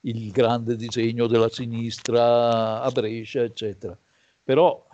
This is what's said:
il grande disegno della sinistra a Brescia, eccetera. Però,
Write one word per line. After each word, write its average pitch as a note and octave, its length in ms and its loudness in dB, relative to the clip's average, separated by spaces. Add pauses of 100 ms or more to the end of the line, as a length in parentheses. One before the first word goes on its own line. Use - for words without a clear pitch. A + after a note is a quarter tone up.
il A2+ 280 -6
grande A#2 460 2
disegno A#2 500 -2
della A2+ 220 4
sinistra A#2 1300 0
a C3 80 0
Brescia, A2+ 520 -4
eccetera. G#2+ 540 -6 (480)
Però, D3+ 500 2